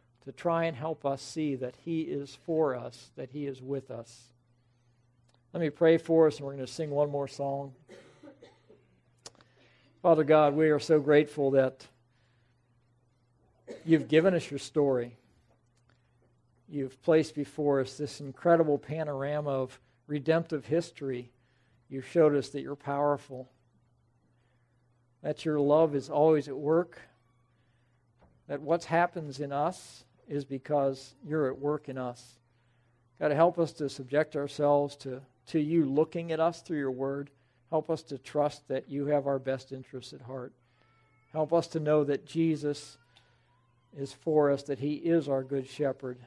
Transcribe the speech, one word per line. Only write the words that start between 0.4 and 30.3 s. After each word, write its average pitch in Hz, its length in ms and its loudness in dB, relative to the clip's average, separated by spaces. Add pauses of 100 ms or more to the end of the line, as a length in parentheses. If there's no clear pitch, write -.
and 160 100 -4
help 151 300 -8
us 139 160 -2
see 151 340 -4
that 127 280 -8
He 165 180 -4
is 143 440 -8
for 156 300 0
us, 123 400 -14
that 135 140 -12
He 143 160 -10
is 127 160 -10
with 135 300 -8
us. - 380 -16 (1200)
Let 170 80 -4
me 156 80 0
pray 165 280 6
for 160 300 4
us, 147 100 0
and 143 80 -10
we're 139 80 -10
gonna 135 140 -8
sing 156 220 -8
one 147 200 0
more 143 180 -4
song. 139 460 -6 (2250)
Father 160 220 6
God, 151 320 6
we 156 140 4
are 147 100 4
so 151 200 4
grateful 147 520 4
that 131 340 2 (2000)
you've 151 240 2
given 165 260 6
us - 160 -4
your 143 100 -8
story. 127 580 -2 (1500)
You've 139 320 -8
placed 156 340 4
before 143 440 0
us 131 180 -4
this - 220 -10
incredible 151 580 2
panorama 147 720 -6
of 131 300 -6 (260)
redemptive 151 600 -2
history. 135 640 -4 (580)
You've 135 180 -10
showed 151 280 4
us 139 140 -2
that 139 120 -10
you're 139 140 -10
powerful, 139 720 -4 (1700)
that 147 220 -8
your 151 140 0
love 147 360 4
is 131 140 -4
always 147 380 4
at 135 100 -10
work, 160 420 0 (1500)
that 143 140 -8
what 165 240 -2
happens 165 540 -2
in 139 120 -8
us 151 520 -6 (240)
is 143 180 -6